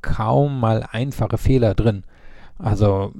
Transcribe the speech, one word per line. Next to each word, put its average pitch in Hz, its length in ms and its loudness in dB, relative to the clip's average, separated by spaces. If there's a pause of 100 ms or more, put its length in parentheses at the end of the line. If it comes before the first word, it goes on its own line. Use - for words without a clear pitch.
kaum 135 580 0
mal 113 300 2
einfache 117 480 -2
Fehler 120 360 4
drin. 107 280 0 (560)
Also 101 600 0